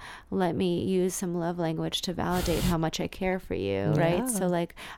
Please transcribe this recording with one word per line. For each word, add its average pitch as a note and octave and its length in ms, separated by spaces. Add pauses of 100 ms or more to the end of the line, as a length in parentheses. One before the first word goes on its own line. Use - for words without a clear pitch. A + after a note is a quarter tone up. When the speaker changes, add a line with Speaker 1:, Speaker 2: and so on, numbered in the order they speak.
(280)
Speaker 1:
let F#3 280
me F3 260
use F#3 320
some F3 220
love E3+ 200
language D#3+ 460
to F#3 100
validate E3+ 520
how F3 120
much D#3+ 220
I F3+ 80
care F#3 320
for - 160
you, G2 380
right? F3 260
Speaker 2:
Yeah. B3 80
Speaker 1:
So, F#3+ 220
like, E3+ 260 (240)